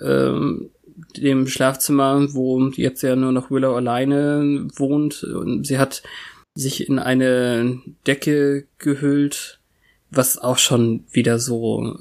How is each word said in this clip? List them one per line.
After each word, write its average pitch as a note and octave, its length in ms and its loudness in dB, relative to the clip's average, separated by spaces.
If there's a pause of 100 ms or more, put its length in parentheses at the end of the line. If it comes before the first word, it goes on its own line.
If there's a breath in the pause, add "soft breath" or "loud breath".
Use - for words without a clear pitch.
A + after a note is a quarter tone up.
ähm, C3+ 680 0 (460)
dem C3+ 320 2
Schlafzimmer, C#3 840 2
wo C3 360 0
jetzt B2+ 340 -2
ja B2+ 140 2
nur C3 160 2
noch B2+ 180 -2
Willow C3 240 2
alleine C#3+ 920 0 (100)
wohnt. D3 480 -2
Und B2 420 -4
sie C3+ 120 0
hat - 240 -2 (520 loud breath)
sich C3+ 340 -4
in C#3 100 2
eine B2+ 840 0 (260)
Decke C#3+ 600 0 (120)
gehüllt, C#3+ 800 -2 (520)
was - 280 0
auch B2+ 200 0
schon A#2 520 2
wieder A#2 280 2
so, A#2 640 -4